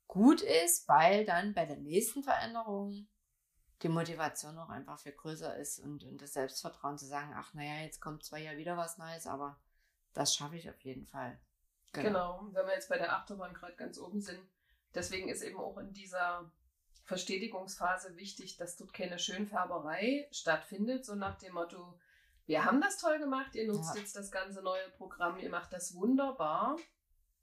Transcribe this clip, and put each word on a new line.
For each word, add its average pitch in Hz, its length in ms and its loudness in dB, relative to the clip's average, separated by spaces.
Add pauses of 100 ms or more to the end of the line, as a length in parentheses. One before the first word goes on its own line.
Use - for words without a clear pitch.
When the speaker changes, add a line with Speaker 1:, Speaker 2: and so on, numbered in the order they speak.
Speaker 1:
gut 247 340 10
ist, 339 460 4
weil 180 380 10
dann 190 280 2
bei 170 120 2
der 143 120 -6
nächsten 165 460 0
Veränderung 208 840 -2 (760)
die 170 60 2
Motivation 160 680 -2
auch 165 120 -12
einfach 143 300 -10
viel 147 140 -14
größer 160 440 -6
ist - 220 -6
und, 143 240 -10
und 139 180 -14
das 143 120 -14
Selbstvertrauen 143 640 -4
zu 143 80 -12
sagen, 143 300 -6
„Ach, - 180 -12
naja, 151 300 -6
jetzt - 180 -12
kommt 151 240 -8
zwar 151 140 -10
ja 156 180 -8
wieder 175 200 -4
was 165 200 -4
Neues, 165 300 -10
aber 143 300 -6 (560)
das - 220 4
schaffe 151 220 -4
ich 165 120 -12
auf - 120 -16
jeden 131 260 -10
Fall.“ 131 320 -8 (540)
Speaker 2:
Genau. 151 160 0
Genau, 185 440 -2
wenn 190 140 2
wir 190 60 0
jetzt 185 160 0
bei 180 80 2
der 175 180 0
Achterbahn 190 380 -6
gerade 175 240 -14
ganz - 220 -12
oben - 220 -6
sind, 185 200 -8 (540)
deswegen 185 340 -4
ist - 140 -4
eben - 160 -8
auch - 180 -6
in 202 160 -10
dieser 175 580 -4 (540)
Verstetigungsphase 190 1120 -2
wichtig, 196 400 -12
dass 175 200 -8
dort 190 160 -16
keine 180 260 -6
Schönfärberei 190 1120 -2
stattfindet, 208 720 0
so 208 100 -8
nach 196 240 -4
dem 180 140 -14
Motto, 175 460 -6 (460)
„Wir 156 200 4
haben 233 160 8
das 392 160 2
toll 311 220 4
gemacht, 269 360 -2
ihr 220 120 0
nutzt 202 280 0
Speaker 1:
Ja. 208 60 -4
Speaker 2:
jetzt - 140 -10
das 202 160 -10
ganze 190 300 -6
neue 190 300 -2
Programm, 175 480 -2
ihr - 100 -4
macht 175 240 -6
das 180 220 -8
wunderbar“, 233 800 4 (640)